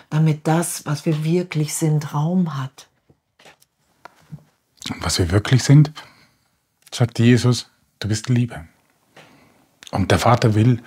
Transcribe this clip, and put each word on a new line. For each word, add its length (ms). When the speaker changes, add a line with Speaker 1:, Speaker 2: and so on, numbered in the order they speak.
Speaker 1:
damit 400
das, 380
was 200
wir 180
wirklich 500
sind, 380
Raum 480
hat. 280
Speaker 2:
Und 160
was 160
wir 100
wirklich 320
sind, 300
sagt 280
Jesus, 500
du 80
bist 200
Liebe. 360
Und 180
der 80
Vater 360
will 320